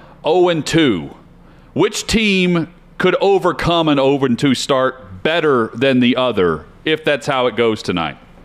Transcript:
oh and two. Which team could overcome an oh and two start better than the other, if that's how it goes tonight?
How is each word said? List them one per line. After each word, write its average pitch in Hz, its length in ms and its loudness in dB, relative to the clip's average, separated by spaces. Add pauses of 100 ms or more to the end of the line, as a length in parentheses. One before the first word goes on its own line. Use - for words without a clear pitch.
(240)
oh 175 240 2
and 165 180 -2
two. 113 440 0 (640)
Which - 320 -2
team 185 680 0 (260)
could 180 220 2
overcome 170 680 0
an 143 100 2
oh 135 260 2
and 120 140 0
two 139 160 2
start 131 680 -4
better 151 520 0
than 131 260 2
the 120 160 2
other, 101 480 0 (200)
if 156 200 -2
that's 143 220 -2
how 131 200 0
it 113 100 -2
goes 113 260 0
tonight? 82 340 -4 (280)